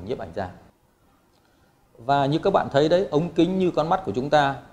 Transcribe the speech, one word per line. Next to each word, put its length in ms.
nhiếp 120
ảnh 160
gia. 160
Và 280
như 120
các 140
bạn 200
thấy 160
đấy, 220
ống 220
kính 260
như 120
con 180
mắt 160
của 100
chúng 160
ta 260